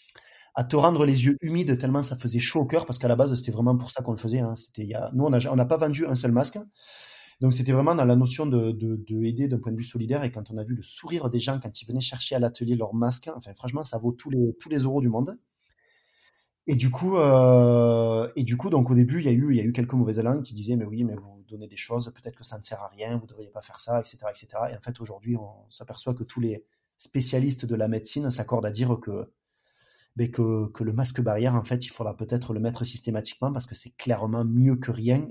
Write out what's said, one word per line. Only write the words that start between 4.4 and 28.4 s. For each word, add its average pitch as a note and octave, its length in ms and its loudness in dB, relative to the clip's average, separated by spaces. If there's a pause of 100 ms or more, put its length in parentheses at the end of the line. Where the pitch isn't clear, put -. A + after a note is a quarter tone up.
C'était, - 280 -12
il G#2 80 -8
y A2 40 -8
a, - 200 -6
nous, C3 100 2
on D3 80 2
a, B2 180 2
on C3+ 60 2
n'a B2 100 4
pas D#3 120 2
vendu D3+ 280 0
un C3+ 80 -2
seul B2 160 0
masque. C3+ 300 0 (800)
Donc, B2+ 120 4
c'était B2+ 200 0
vraiment C#3+ 240 4
dans C#3 80 4
la B2 100 6
notion B2+ 320 2
de, A#2 240 2
de, A2 240 -2 (140)
de A2 160 -2
aider A#2+ 240 0
d'un B2 100 0
point A2 140 -6
de A2+ 40 -4
vue A#2 60 -6
solidaire. A#2+ 400 -4
Et A#2+ 80 -4
quand A2 220 -12
on A2 40 -8
a G#2+ 60 -6
vu A#2+ 140 -6
le G2+ 80 -10
sourire E3 460 -6
des A#2+ 100 0
gens C3+ 200 -2
quand G#2+ 220 -12
ils - 20 -18
venaient B2+ 160 -4
chercher B2+ 360 -4
à - 20 2
l'atelier A#2+ 380 0
leur A2 180 -2
masque, A#2+ 400 -2
enfin, A#2 200 -16
franchement, B2+ 280 -8
ça B2 160 -6
vaut A#2 140 -2
tous B2 180 -10
les, A#2+ 300 2
tous - 80 -18
les D3+ 100 0
euros C3+ 220 0
du B2 80 2
monde. B2+ 280 -2 (1300)
Et C3+ 80 2
du B2+ 140 2
coup, F3+ 280 0
euh, A#2+ 1200 6
et C3 80 0
du A#2 120 0
coup, E3+ 140 -4
donc, C3 180 4
au B2+ 60 4
début, B2 240 6
il D#3 80 0
y - 20 2
a B2 40 6
eu, C3+ 200 4
il B2 40 4
y A2+ 40 2
a G#2 40 0
eu A#2+ 80 0
quelques B2+ 220 -2
mauvaises A2 260 2
langues B2+ 240 0
qui A2 100 -16
disaient, « G#2+ 220 -4
Mais A2+ 80 -2
oui, A2 180 -6
mais G#2+ 140 -2
vous G2+ 320 -18
donnez G#2+ 180 -16
des G#2 100 -20
choses, A#2 380 -6
peut-être - 220 -16
que A2+ 80 -20
ça A2 120 -14
ne G#2 60 -16
sert G#2 180 -12
à G2+ 80 -14
rien, G#2+ 300 -6
vous A2 80 -12
devriez G#2+ 240 -20
pas G#2+ 120 -16
faire - 180 -20
ça, A#2+ 200 -2
et A2+ 40 -4
cetera, G#2+ 260 -12
et - 60 -10
cetera. » A2+ 360 -8
Et A2+ 40 -12
en G2+ 40 -16
fait, A#2+ 200 -10
aujourd'hui, G#2+ 360 -6
on G#2 340 -14
s'aperçoit B2 440 -10
que B2 80 -8
tous A#2+ 180 -10
les A2+ 240 -4 (340)
spécialistes C3 680 -2
de A#2 80 -4
la G#2+ 140 0
médecine A#2+ 420 -4
s'accordent A2+ 340 -2